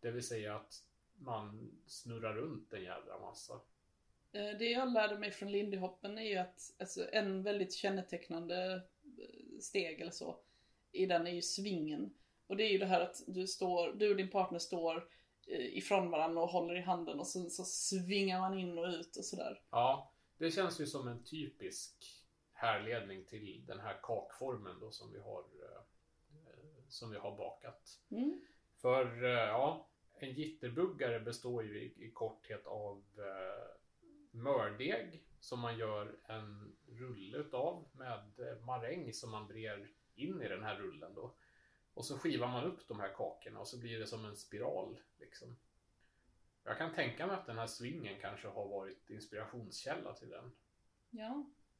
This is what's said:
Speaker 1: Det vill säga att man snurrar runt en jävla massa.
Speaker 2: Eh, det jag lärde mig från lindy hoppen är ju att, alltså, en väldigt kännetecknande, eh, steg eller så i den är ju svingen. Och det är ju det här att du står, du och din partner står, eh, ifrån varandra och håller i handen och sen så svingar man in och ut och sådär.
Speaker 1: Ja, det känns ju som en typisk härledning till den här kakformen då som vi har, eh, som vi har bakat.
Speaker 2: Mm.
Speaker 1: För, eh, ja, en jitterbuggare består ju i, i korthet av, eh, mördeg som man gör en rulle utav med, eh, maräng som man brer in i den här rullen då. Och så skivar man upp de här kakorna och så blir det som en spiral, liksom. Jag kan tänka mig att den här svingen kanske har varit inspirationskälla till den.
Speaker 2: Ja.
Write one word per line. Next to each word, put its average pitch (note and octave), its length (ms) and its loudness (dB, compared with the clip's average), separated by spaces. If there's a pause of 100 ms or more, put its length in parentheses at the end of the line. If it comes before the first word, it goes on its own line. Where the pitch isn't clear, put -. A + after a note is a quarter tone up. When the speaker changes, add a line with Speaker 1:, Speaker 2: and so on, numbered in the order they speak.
Speaker 1:
Det A#2 100 -4
vill A#2+ 160 -2
säga G#2+ 300 -2
att - 280 -12 (320)
man A2 560 -6 (140)
snurrar A2+ 480 -4
runt A#2 380 -4
en G2 100 -6
jävla F#2 360 -8
massa. - 360 -10 (800)
Speaker 2:
Eh, G#3 260 -2
det A3+ 60 0
jag B3 280 4
lärde G#3+ 260 6
mig G#3 120 -2
från G3+ 220 -4
lindy G3+ 240 2
hoppen F#3+ 420 -2
är A3 40 -4
ju G#3 140 2
att, - 420 -2
alltså, - 340 -4
en G3 300 4
väldigt G3 320 2
kännetecknande, F#3 1000 0
eh, - 840 -12
steg E3+ 400 0
eller E3 100 -4
så - 260 -4 (560)
i F#3+ 140 6
den E3+ 200 8
är F3 60 2
ju F3 100 0
svingen. E3+ 720 2 (320)
Och G3 100 0
det G#3+ 80 6
är G#3+ 60 8
ju F#3+ 80 8
det F#3+ 80 4
här F#3 140 8
att - 260 0
du F#3 200 0
står, F3+ 460 4
du G#3 180 8
och G3 60 8
din F#3+ 140 2
partner F3+ 280 4
står, E3 500 2 (380)
eh, - 300 0
ifrån F#3+ 340 6
varandra E3 320 6
och F3 60 6
håller F3 280 4
i F3+ 40 0
handen E3+ 400 2
och - 60 -2
sen F3 240 -2
så F#3 140 -4
svingar F#3+ 760 2
man F#3+ 180 2
in F3 200 -2
och E3+ 80 2
ut E3+ 300 -2
och - 80 -6
sådär. - 460 -4
Speaker 1:
Ja, - 420 6 (260)
det E3 120 2
känns F3+ 300 2
ju D3+ 60 0
som C3 220 -2
en A#2+ 160 -6
typisk - 1000 -8 (280)
härledning G#2 720 2
till G2+ 420 -12
den - 140 -6
här G#2+ 220 -4
kakformen G#2+ 800 -4
då G#2+ 100 -10
som - 220 -12
vi - 80 -12
har, G#2 200 -8
eh, - 420 -16 (1080)
som A2+ 220 -10
vi G#2 60 -6
har G2+ 200 -4
bakat. - 640 -10 (100)
Speaker 2:
Mm. B3 300 0 (360)
Speaker 1:
För, B2 480 4
eh, B2 60 6
ja, A#2+ 580 4 (300)
en C3 160 -6
jitterbuggare C#3+ 840 0
består A#2 440 -2
ju G#2 180 -6
i, - 240 -10
i A2+ 40 -12
korthet - 560 -6
av, G2+ 380 -6 (140)
eh, G2 560 -6 (560)
mördeg B2+ 920 0 (160)
som B2 200 -6
man A#2 180 -2
gör G#2+ 460 -2
en G#2 520 -10 (100)
rulle A#2 520 -10
utav D3 540 0
med, B2 460 -8
eh, A#2 260 -8
maräng B2 480 -2
som A#2 180 -8
man G#2+ 160 -6
brer G#2+ 440 -8 (240)
in D#3+ 280 -4
i G#2+ 60 -2
den F#2 140 -2
här G#2 140 -2
rullen D#2 380 -8
då. - 200 -10 (600)
Och A#2+ 100 -6
så - 140 -4
skivar B2 300 2
man B2 160 0
upp - 240 -4
de G#2 120 -6
här G2 140 -4
kakorna - 460 -6
och - 80 -8
så A#2+ 120 -10
blir A2+ 180 -6
det A2 80 -4
som A2 180 -6
en G#2 120 -8
spiral, - 640 -4 (180)
liksom. - 380 -16 (1080)
Jag - 140 0
kan D#3+ 160 0
tänka C#3+ 320 2
mig G3 100 0
att F#3+ 100 -6
den A2+ 120 -4
här A#2 80 0
svingen A#2+ 540 -6
kanske G#2 280 -6
har G2+ 200 -4
varit F#2+ 420 -6
inspirationskälla A2 1000 -6
till - 160 -14
den. A#2+ 240 -12 (580)
Speaker 2:
Ja. A#3+ 400 -6 (300)